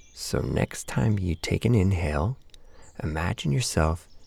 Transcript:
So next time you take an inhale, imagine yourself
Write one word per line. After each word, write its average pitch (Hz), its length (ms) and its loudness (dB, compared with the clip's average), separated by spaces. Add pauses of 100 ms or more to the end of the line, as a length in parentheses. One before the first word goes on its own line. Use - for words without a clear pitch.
(140)
So - 280 -2
next - 480 -2
time 113 280 2
you 90 180 0
take - 280 -2
an 113 100 4
inhale, 90 640 2 (640)
imagine 80 520 -2
yourself 80 560 0 (180)